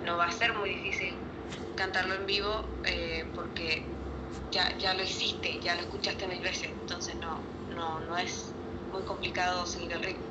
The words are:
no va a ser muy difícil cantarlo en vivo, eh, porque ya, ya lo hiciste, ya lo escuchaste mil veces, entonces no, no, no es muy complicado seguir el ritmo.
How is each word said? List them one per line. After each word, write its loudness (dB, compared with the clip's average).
no 2
va 8
a 2
ser 4
muy 2
difícil 0
cantarlo 2
en 0
vivo, 2
eh, 0
porque 0
ya, 4
ya 4
lo 2
hiciste, 0
ya 2
lo -2
escuchaste -2
mil -2
veces, 0
entonces -2
no, -2
no, 0
no 0
es -2
muy 0
complicado 2
seguir -2
el -2
ritmo. -2